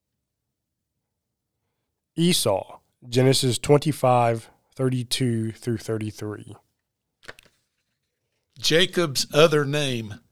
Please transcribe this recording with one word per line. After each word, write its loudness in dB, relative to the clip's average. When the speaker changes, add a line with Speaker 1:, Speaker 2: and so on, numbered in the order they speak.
Speaker 1:
Esau, 0
Genesis 2
twenty-five, 0
thirty-two -2
through -6
thirty-three. -8
Speaker 2:
Jacob's 0
other 6
name. -6